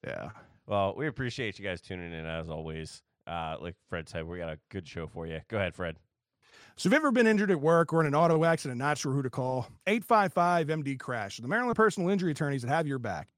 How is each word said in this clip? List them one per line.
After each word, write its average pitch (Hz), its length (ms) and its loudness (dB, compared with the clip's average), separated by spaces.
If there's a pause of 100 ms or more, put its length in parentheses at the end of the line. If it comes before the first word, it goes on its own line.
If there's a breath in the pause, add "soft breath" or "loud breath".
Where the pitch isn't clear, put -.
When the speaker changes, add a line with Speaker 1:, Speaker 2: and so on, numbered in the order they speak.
Speaker 1:
Yeah. - 260 -8 (360 loud breath)
Speaker 2:
Well, 101 300 0
we 147 100 -4
appreciate 123 520 -6
you 98 60 -14
guys 92 160 -4
tuning 87 320 -8
in, 80 140 -8
as 82 240 -6
always. 80 520 -8 (240)
Uh, 80 340 -6
like 87 160 -10 (120)
Fred 82 200 -8
said, 82 180 -6
we 87 120 -10
got 82 120 -6
a 78 80 -10 (120)
good 95 180 -10
show 82 180 -10
for 82 200 -10
you. 80 220 -8
Go 110 100 -4
ahead, 95 160 0
Fred. 82 220 -6 (800 soft breath)
Speaker 1:
So - 120 -4
if 190 40 6
you've 302 80 6
ever 302 100 2
been 233 160 6
injured 214 240 4
at 165 100 4
work 165 320 4
or 165 80 4
in 156 60 4
an 143 80 0
auto 160 300 6
accident, 160 340 0
not 143 200 0
sure 135 140 -2
who 139 100 0
to 131 80 -2
call, 131 360 -4 (200)
eight 214 180 0
five 208 280 4
five 175 380 2
M 156 120 0
D 135 140 -4
crash, 113 420 -6
the 120 100 -8
Maryland 233 280 0
personal 202 320 4
injury 185 220 2
attorneys 139 320 -2
that 120 60 -6
have 160 180 2
your 139 140 -2
back. 95 380 -6